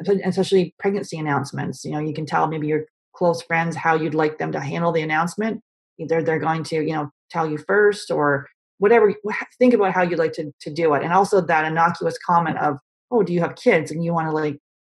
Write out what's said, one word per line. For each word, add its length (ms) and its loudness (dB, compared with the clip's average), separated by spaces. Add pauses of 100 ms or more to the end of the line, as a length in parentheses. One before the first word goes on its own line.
and 160 2
especially 560 0
pregnancy 400 -4
announcements, 680 -4
you 60 -8
know, 80 -4
you 140 -4
can 120 -6
tell 220 0
maybe 200 -4
your 180 0 (300)
close 260 0
friends 340 -2
how 200 2
you'd 180 -2
like 240 0
them 140 -4
to 80 -4
handle 320 -2
the 100 0
announcement. 600 -2 (360)
Either 240 -2
they're 180 0
going 260 -2
to, 160 -4
you 120 -2
know, 160 -4 (220)
tell 180 -2
you 80 -4
first 540 0
or 360 0 (320)
whatever. 340 6 (100)
Wha-, 100 -6 (240)
think 160 6
about 200 2
how 80 2
you'd 180 0
like 140 0
to, 180 -8 (100)
to 80 -10
do 240 2
it. 100 0
And 100 0
also 260 4
that 260 2
innocuous 540 0
comment 400 0
of, 180 -2 (320)
"Oh, 140 2
do 80 -2
you 80 0
have 160 -2
kids?" 360 2
And 120 -4
you 100 -2
wanna, 200 -2
like, 260 -2 (260)